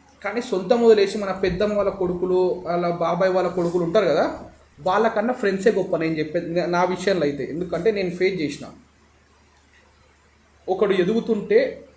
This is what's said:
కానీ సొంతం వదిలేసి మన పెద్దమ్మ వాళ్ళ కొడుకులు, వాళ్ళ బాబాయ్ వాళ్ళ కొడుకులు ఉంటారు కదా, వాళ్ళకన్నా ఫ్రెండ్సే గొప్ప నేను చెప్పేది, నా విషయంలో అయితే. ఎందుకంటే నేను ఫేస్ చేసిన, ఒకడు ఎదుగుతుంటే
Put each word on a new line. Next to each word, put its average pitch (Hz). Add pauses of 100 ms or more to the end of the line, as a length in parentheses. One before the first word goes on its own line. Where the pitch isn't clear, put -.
(240)
కానీ 214
సొంతం 233
వదిలేసి 208
మన 196
పెద్దమ్మ 190
వాళ్ళ 202
కొడుకులు, 180
వాళ్ళ 175
బాబాయ్ 170
వాళ్ళ 180
కొడుకులు 170
ఉంటారు 180
కదా, 185 (400)
వాళ్ళకన్నా 214
ఫ్రెండ్సే 196
గొప్ప 185
నేను 160
చెప్పేది, 165
నా 175
విషయంలో 185
అయితే. 143
ఎందుకంటే 170
నేను 190
ఫేస్ 180
చేసిన, 139 (2000)
ఒకడు 190
ఎదుగుతుంటే 208 (120)